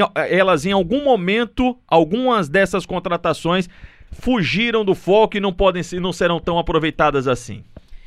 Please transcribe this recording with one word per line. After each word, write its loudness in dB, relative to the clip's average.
elas 2
em -2
algum 0
momento, 0
algumas 2
dessas 0
contratações -2
fugiram 0
do 2
foco 2
e -2
não 0
podem 0
ser, -8
não -4
serão 0
tão -2
aproveitadas 0
assim? -4